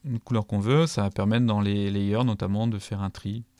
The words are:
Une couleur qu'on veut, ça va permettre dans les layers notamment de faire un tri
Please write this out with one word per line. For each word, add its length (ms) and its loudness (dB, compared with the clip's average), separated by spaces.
Une 160 -4
couleur 260 0
qu'on 140 0
veut, 260 4
ça 140 -2
va 80 0
permettre 360 2
dans 140 2
les 320 0
layers 320 0
notamment 440 0
de 120 -2
faire 220 -8
un 80 -4
tri 340 -8